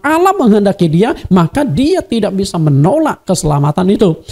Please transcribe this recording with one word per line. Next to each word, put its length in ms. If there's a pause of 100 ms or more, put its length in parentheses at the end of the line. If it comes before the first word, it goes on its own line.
Allah 320
menghendaki 560
dia, 240 (160)
maka 320
dia 400
tidak 320
bisa 240
menolak 640
keselamatan 720
itu. 240 (120)